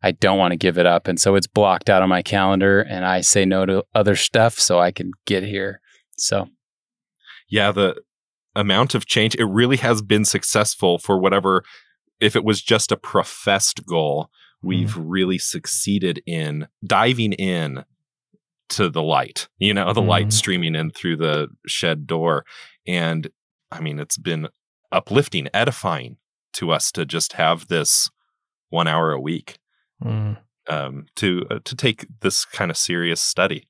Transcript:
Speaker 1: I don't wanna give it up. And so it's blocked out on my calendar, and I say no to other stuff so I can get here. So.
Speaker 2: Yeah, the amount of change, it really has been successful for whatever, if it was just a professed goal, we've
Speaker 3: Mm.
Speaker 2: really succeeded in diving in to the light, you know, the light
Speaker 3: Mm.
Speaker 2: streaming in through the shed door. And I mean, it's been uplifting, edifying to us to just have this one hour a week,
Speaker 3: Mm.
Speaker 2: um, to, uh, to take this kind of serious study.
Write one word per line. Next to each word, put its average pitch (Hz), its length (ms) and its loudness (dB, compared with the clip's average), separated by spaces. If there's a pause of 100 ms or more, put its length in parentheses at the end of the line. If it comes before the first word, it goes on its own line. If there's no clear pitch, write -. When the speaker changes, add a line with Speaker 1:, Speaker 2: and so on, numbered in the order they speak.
Speaker 1:
I 92 100 2
don't 98 260 2
wanna 90 180 2
give 85 220 0
it 87 80 6
up. 87 220 4
And 87 120 -2
so 98 140 4
it's 98 140 4
blocked 98 420 4
out 92 120 6
on 95 60 2
my 90 140 2
calendar, 98 600 2
and 92 220 -6
I 92 160 0
say 95 240 4
no 95 220 2
to 95 180 0 (100)
other 104 220 4
stuff 113 420 2
so 90 200 2
I 87 140 4
can 90 180 -8 (160)
get 95 160 0
here. 98 380 -6 (360)
So. - 320 -2 (1000)
Speaker 2:
Yeah, 104 240 2
the 95 280 0 (540)
amount 101 400 2
of 107 120 -2
change, 110 280 2
it 120 100 0
really 120 340 2
has 117 240 0
been 107 220 4
successful 98 760 0
for 98 200 2
whatever, 95 460 2 (560)
if 107 160 4
it - 80 0
was 107 180 2
just - 300 2
a - 40 -2
professed - 920 -2
goal, 78 440 -2 (320)
we've 92 320 -2
Speaker 3:
Mm. 80 120 -8
Speaker 2:
really 92 320 -2
succeeded 90 880 -4
in 76 420 -6 (160)
diving 110 480 2
in 82 500 -4 (840)
to 98 220 0
the 80 120 -2
light, 73 460 -2 (100)
you 101 140 2
know, 98 220 0
the 110 80 2
light 90 260 2
Speaker 3:
Mm. 107 40 0
Speaker 2:
streaming 90 420 -2
in 80 160 -4
through 85 260 -4
the 76 320 -2 (180)
shed 78 400 -4
door. 80 380 0 (420)
And 82 420 -4 (440)
I - 80 -14
mean, 73 180 -8
it's - 200 -8
been 80 300 -6 (440)
uplifting, 92 640 0
edifying 85 640 -2 (360)
to 82 180 -2
us - 200 -2
to 85 140 -4
just 80 280 -4
have 82 340 0
this - 420 0 (580)
one 85 180 0
hour 82 260 0
a 67 80 -4
week, 78 380 -8 (460)
Speaker 3:
Mm. 107 320 -4 (320)
Speaker 2:
um, 71 380 -8 (100)
to, 90 340 -2
uh, 107 140 -4
to - 100 -10
take 123 320 -2 (140)
this - 240 0
kind - 260 -4
of - 60 -6
serious 85 460 -2
study. - 480 -2